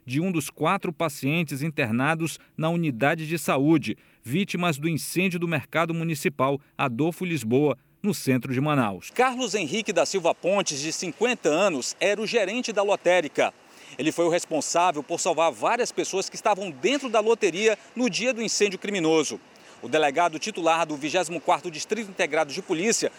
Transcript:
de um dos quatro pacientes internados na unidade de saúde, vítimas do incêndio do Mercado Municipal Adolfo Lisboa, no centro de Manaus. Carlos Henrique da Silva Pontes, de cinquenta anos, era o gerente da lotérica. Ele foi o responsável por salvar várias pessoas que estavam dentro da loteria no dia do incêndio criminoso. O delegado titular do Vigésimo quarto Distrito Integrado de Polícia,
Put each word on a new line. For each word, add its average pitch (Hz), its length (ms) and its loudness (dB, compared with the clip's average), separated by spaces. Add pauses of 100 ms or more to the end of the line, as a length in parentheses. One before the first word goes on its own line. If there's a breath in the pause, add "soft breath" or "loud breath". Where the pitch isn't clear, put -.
de 123 120 -4
um 185 140 0
dos 160 160 -2
quatro 180 420 -2
pacientes 151 720 -2
internados 147 760 -2 (180 soft breath)
na 156 140 0
unidade 160 560 0
de 165 120 -2
saúde, 139 560 2 (300 soft breath)
vítimas 175 540 -2
do 151 100 -4
incêndio 170 500 -2
do 175 80 -2
Mercado 165 460 -2
Municipal 143 680 0 (200 soft breath)
Adolfo 143 480 -2
Lisboa, 139 500 2 (260 soft breath)
no 196 120 0
centro 131 400 -2
de 123 60 0
Manaus. 127 500 0
Carlos 247 440 0
Henrique 208 380 -2
da 165 140 2
Silva 170 280 0
Pontes, 170 460 0
de 156 100 -4
cinquenta 208 600 -2
anos, 175 500 2
era 202 220 2
o 214 40 -2
gerente 220 460 -2
da 196 100 2
lotérica. 175 680 2 (460 loud breath)
Ele 147 140 0
foi 165 120 0
o 170 60 4
responsável 160 720 0
por 160 180 -6
salvar 165 320 2
várias 190 400 0
pessoas 180 380 -2
que - 60 -14
estavam 196 340 0
dentro 226 400 -2
da 220 100 2
loteria 214 560 2 (180 loud breath)
no 247 140 0
dia 208 240 -2
do 226 80 -8
incêndio 202 380 0
criminoso. 160 600 2 (440 loud breath)
O 117 80 -12
delegado 156 480 2
titular 165 480 0
do 156 100 -4
Vigésimo 170 420 -2
quarto 175 320 -2
Distrito 196 400 -6
Integrado 156 400 0
de 147 120 -8
Polícia, 180 560 0